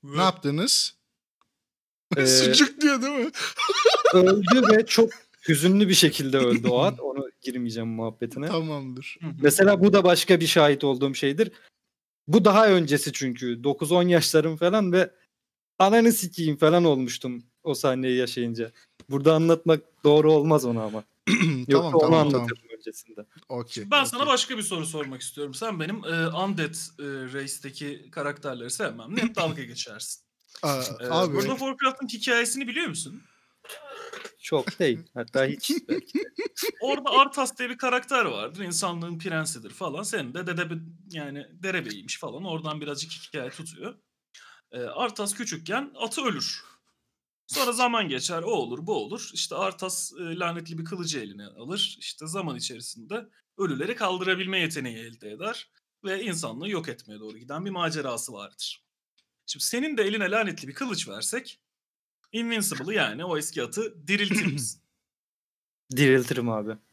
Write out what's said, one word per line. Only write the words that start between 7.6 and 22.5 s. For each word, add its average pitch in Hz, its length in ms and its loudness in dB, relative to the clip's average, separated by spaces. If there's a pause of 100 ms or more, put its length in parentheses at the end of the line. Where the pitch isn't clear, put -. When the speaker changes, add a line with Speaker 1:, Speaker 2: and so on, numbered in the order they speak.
Speaker 3:
muhabbetine. 113 580 -6
Speaker 1:
Tamamdır. 147 760 -6
Speaker 2:
Hı 165 60 -8
hı. 151 40 -8 (100)
Speaker 3:
Mesela 190 420 8
bu 196 100 8
da 196 100 8
başka 175 360 8
bir 160 80 0
şahit 147 360 6
olduğum 135 320 2
şeydir. 147 360 0 (760)
Bu 180 180 6
daha 214 240 8
öncesi 151 440 4
çünkü. 120 500 -6
Dokuz 143 280 0
on 175 160 6
yaşlarım 160 500 4
falan 180 340 2
ve 180 200 2 (680)
"Ananı 226 340 8
sikeyim" 165 440 -2
falan 170 280 6
olmuştum 127 580 0 (200)
o 156 100 -2
sahneyi 131 440 0
yaşayınca. 120 540 -4 (380)
Burada 139 240 4
anlatmak 165 480 4 (220)
doğru 151 300 8
olmaz 151 320 4
onu 117 160 -2
ama. 107 220 -8 (240)
Speaker 1:
<clears throat> 160 400 2
Speaker 3:
Yoksa - 0 -
Speaker 1:
Tamam, 143 260 4
Speaker 3:
onu 165 80 8
Speaker 1:
tamam, 151 80 4 (200)
tamam. 139 60 2
Speaker 3:
anlatırdım 120 420 -4